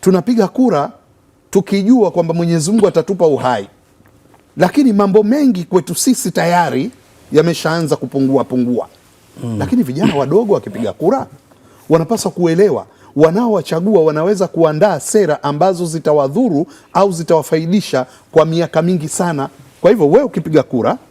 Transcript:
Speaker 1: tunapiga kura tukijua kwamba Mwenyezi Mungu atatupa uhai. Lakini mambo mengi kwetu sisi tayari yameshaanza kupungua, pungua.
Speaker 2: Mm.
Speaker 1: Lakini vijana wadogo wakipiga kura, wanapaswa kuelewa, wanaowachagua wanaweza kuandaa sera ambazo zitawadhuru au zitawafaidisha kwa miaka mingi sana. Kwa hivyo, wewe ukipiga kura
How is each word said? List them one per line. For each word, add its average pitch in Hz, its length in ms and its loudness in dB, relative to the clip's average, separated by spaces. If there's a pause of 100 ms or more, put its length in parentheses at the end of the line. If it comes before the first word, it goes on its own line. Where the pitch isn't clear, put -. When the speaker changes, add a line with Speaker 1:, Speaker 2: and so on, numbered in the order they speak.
Speaker 1:
tunapiga 190 480 0
kura 185 420 0 (600)
tukijua 202 600 2
kwamba 165 240 -2
Mwenyezi 170 360 0
Mungu 208 180 2
atatupa 175 380 0
uhai. 123 420 0 (880)
Lakini 226 360 2
mambo 202 300 4
mengi 220 420 0
kwetu 180 300 -2
sisi - 360 -2
tayari 170 600 0 (420)
yameshaanza 160 640 0
kupungua, 135 480 -2
pungua. 123 440 -4 (560)
Speaker 2:
Mm. 113 140 -6
Speaker 1:
Lakini 101 240 0
vijana 156 340 -4
wadogo 180 380 0
wakipiga 107 380 -6
kura, 190 340 -4 (640)
wanapaswa 165 420 0
kuelewa, 165 560 0 (300)
wanaowachagua 180 880 2
wanaweza 170 440 0
kuandaa 165 520 0
sera 170 420 0
ambazo 170 440 0
zitawadhuru 156 800 0 (260)
au 196 200 2
zitawafaidisha 160 960 -2 (260)
kwa 156 140 4
miaka 160 360 -2
mingi 170 260 -2
sana. 160 400 -4 (320)
Kwa 175 100 4
hivyo, 196 200 2
wewe 247 140 4
ukipiga 156 380 -2
kura 127 360 -2 (120)